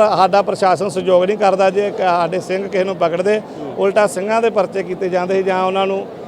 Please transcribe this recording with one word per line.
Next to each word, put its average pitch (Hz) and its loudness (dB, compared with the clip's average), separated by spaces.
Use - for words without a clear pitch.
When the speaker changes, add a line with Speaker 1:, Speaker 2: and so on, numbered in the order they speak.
Speaker 1:
ਸਾਡਾ 190 4
ਪ੍ਰਸ਼ਾਸਨ 190 0
ਸਹਿਯੋਗ 180 2
ਨਹੀਂ 202 0
ਕਰਦਾ। 190 4
ਜੇ 202 0
ਕ-, - -6
ਸਾਡੇ 175 0
ਸਿੰਘ 190 -4
ਕਿਸੇ 190 0
ਨੂੰ 190 -4
ਪਕੜਦੇ, 175 0
Speaker 2:
ਹੂੰ। 147 -12
Speaker 1:
ਉਲਟਾ 202 2
ਸਿੰਘਾਂ 208 -2
ਦੇ 226 2
ਪਰਚੇ 190 -2
ਕੀਤੇ 185 -6
ਜਾਂਦੇ 180 -2
ਸੀ 190 2
ਜਾਂ 185 0
ਉਹਨਾਂ 190 0
ਨੂੰ, 196 -4